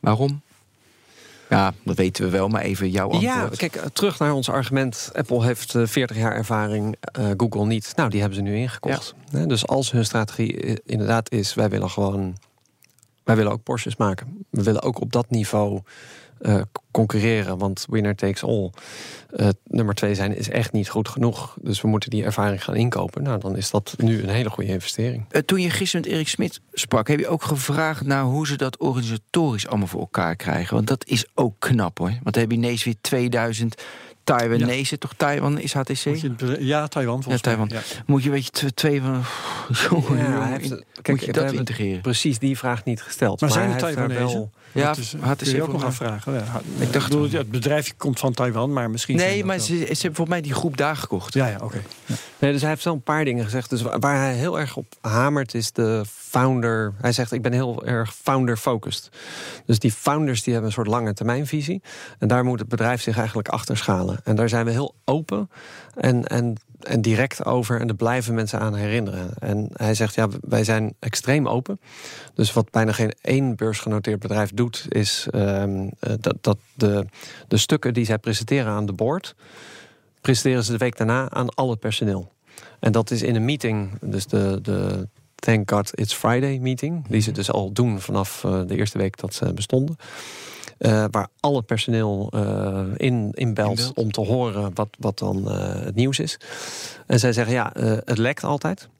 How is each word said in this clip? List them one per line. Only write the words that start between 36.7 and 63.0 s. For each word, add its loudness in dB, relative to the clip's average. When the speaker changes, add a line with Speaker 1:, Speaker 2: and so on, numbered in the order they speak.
Speaker 3:
Taiwan, -2
volgens 0
Speaker 1:
Ja, 4
Taiwan. 2
Speaker 3:
mij. -6
Ja. -12
Speaker 1:
Moet 4
je 0
een 2
beetje -2
tw-, -2
twee 2
van, 0
<laughs> 0
jongen, 4
Speaker 2:
Ja, 4
Speaker 1:
jongen, 0
Speaker 2:
hij 0
heeft, -6
Speaker 1:
moet -10
Speaker 2:
kijk, 0
Speaker 1:
je -6
Speaker 2:
we -4
Speaker 1:
dat 2
Speaker 2:
hebben 0
Speaker 1:
integreren? -2
Speaker 2:
precies 0
die 0
vraag -2
niet -2
gesteld, -2
Speaker 3:
Maar 4
Speaker 2:
maar 4
Speaker 3:
zijn 2
Speaker 2:
hij 2
Speaker 3:
het 0
Speaker 2:
heeft -2
daar 0
Speaker 3:
Taiwanese? 0
Speaker 2:
wel -4
Speaker 1:
Ja, 2
Speaker 3:
Dat 0
is, -6
Speaker 1:
H 0
T 2
C -14
Speaker 3:
kun 0
je 2
ook -2
nog -2
Speaker 1:
volgens -2
mij. -2
Speaker 3:
afvragen. -4
Ja, -2
ha-, -4
Speaker 1:
Ik 0
dacht -2
Speaker 3:
ik 4
bedoel, 4
Speaker 1:
het 0
wel. 0
Speaker 3:
het -4
bedrijf 0
komt -2
van 0
Taiwan, 0
maar 0
misschien -2
Speaker 1:
Nee, 4
Speaker 3:
zijn 2
dat -2
Speaker 1:
maar 0
Speaker 3:
wel -2
Speaker 1:
ze, 0
ze 2
hebben -2
volgens -2
mij 0
die -4
groep 0
daar 2
gekocht. -6
Speaker 3:
Ja, 4
ja, -2
oké. -6
Ja. -4
Speaker 2:
Nee, 4
dus 0
hij 0
heeft -2
zo'n -2
paar 2
dingen 0
gezegd. -4
Dus 0
wa-, -2
waar 2
hij 2
heel -2
erg -4
op -10
hamert 0
is -2
de 2
founder. 0
Hij 2
zegt, 0
"Ik -2
ben 0
heel -2
erg -2
founder-focused." 0
Dus 6
die 4
founders 2
die 0
hebben 0
een -4
soort 0
lange 2
termijnvisie. -2
En 2
daar 4
moet 0
het -6
bedrijf 0